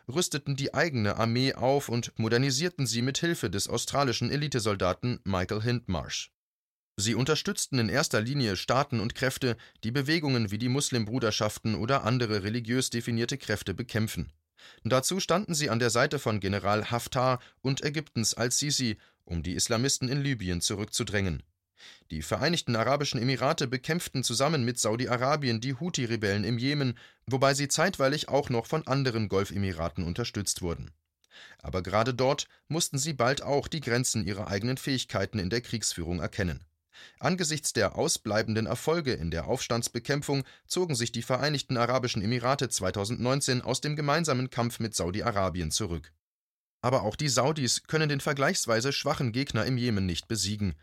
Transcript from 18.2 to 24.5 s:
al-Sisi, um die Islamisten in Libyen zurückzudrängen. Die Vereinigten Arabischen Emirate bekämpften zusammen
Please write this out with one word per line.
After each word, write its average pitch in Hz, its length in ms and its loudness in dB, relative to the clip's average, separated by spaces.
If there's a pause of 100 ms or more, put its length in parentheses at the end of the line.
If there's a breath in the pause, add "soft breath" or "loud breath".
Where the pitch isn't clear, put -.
al-Sisi, 123 600 0 (280 soft breath)
um 82 180 -4
die 82 120 -4
Islamisten 123 540 0
in 143 140 -2
Libyen 98 380 -2
zurückzudrängen. 98 840 -2 (680 loud breath)
Die 80 120 -4
Vereinigten 131 540 0
Arabischen 135 440 2
Emirate 131 460 0
bekämpften 131 560 -2
zusammen 131 420 2